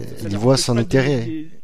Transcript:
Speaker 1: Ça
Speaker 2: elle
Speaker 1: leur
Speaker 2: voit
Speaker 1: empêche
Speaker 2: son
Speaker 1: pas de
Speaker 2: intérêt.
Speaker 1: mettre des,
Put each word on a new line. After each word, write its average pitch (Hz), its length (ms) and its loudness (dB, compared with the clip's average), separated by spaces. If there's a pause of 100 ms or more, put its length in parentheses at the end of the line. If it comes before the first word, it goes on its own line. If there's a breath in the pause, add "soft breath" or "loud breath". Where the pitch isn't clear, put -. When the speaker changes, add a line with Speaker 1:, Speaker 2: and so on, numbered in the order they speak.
(180)
Speaker 1:
Ça 107 80 -8
Speaker 2:
elle 101 60 -4
Speaker 1:
leur 101 100 -4
Speaker 2:
voit 127 120 6
Speaker 1:
empêche 131 120 2
Speaker 2:
son 123 100 0
Speaker 1:
pas 117 40 2
de 113 60 2
Speaker 2:
intérêt. 135 320 2
Speaker 1:
mettre 117 100 -2
des, 156 220 -8 (140)